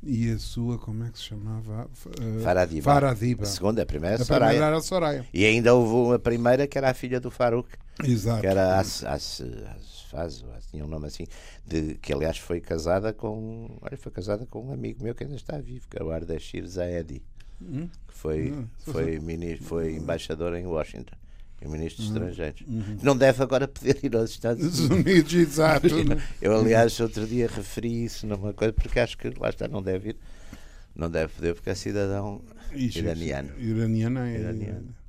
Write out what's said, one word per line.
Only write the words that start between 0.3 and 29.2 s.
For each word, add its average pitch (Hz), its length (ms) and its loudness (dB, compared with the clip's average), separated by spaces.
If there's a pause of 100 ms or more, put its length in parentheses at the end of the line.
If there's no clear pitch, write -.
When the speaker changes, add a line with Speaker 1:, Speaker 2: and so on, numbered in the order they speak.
Speaker 1:
sua, 117 400 -4
como 110 260 -6
é 117 60 -6
que 110 80 -14
se - 80 -12
chamava? 110 680 -8
F-, - 160 -16 (140)
eh, 113 220 -2
Speaker 2:
Faradiba. 85 400 2
Speaker 1:
Faradiba. 123 600 4
Speaker 2:
A - 40 -2
segunda, 101 340 0
a - 40 2
primeira 85 320 0
é 123 40 2
Speaker 1:
A 123 40 2
primeira 127 200 6
Speaker 2:
Soraya. 120 200 6
Speaker 1:
era 156 160 4
Soraya. 151 520 0
Speaker 2:
E 87 100 4
ainda 113 300 8
houve 120 380 6
uma 120 80 4
primeira 120 480 4
que 143 100 -2
era 135 140 4
a - 20 2
filha 127 260 -2
do 120 120 -8
Farouk. 123 360 2 (360)
Speaker 1:
Exato. 117 380 2
Speaker 2:
Que 92 60 2
era 95 320 6
As-, - 240 -2
As-, - 380 -6 (340)
Asfaz, - 680 -10
ou 60 100 -14
As-, - 140 -14
tinha 73 180 -8
um - 20 -8
nome 76 200 -6
assim, 80 180 -10 (400)
de, 78 300 -2
que - 180 -6
aliás 78 240 0
foi 87 240 -6
casada 87 500 0
com, 113 720 -8
olha, - 160 -10
foi - 140 -12
casada 104 340 -4
com 113 220 -10
um 135 40 -8
amigo 117 320 -6
meu 117 120 -4
que - 80 -8
ainda 143 120 -8
está - 220 -8
vivo, 123 320 -10
que - 100 -8
é - 40 -4
o 80 80 -2
Ardashir 82 560 -6
Zaedi, 87 540 -4 (380)
Speaker 1:
Hum? 160 280 -8 (200)
Speaker 2:
que - 60 -18
foi, 78 380 -2
Speaker 1:
Hum, 135 160 -6 (180)
sim, 160 60 -8
Speaker 2:
foi 80 280 -2
Speaker 1:
sim. 76 60 -8
Speaker 2:
mini-, 82 320 -6
foi 82 380 -4
embaixador 82 600 -4
em 87 120 -6
Washington, 76 480 -6 (440)
e - 80 -10
ministro 78 360 -6
dos 107 80 -2
Speaker 1:
Uhum. 110 60 0
Speaker 2:
Estrangeiros. 87 500 -4
Speaker 1:
Uhum. 107 320 -4
Speaker 2:
Que 90 40 -8
não 135 140 6
deve 131 240 8
agora 131 260 2
poder 131 360 2
ir 123 120 0
aos 113 140 2
Estados 120 340 -2
Speaker 1:
Dos 170 180 0
Speaker 2:
Unidos. 160 260 6
Speaker 1:
Unidos, 165 260 8
exato, 156 560 6
Speaker 2:
<laughs> 156 160 2
Speaker 1:
né? - 160 4 (180)
Speaker 2:
Eu, 107 160 4
aliás, 113 440 6
outro 107 260 0
dia 117 220 0
referi 117 580 -4
isso 110 220 -8
numa 104 260 -4
coisa, 110 180 2
porque - 280 2
acho 120 180 0
que 120 220 -6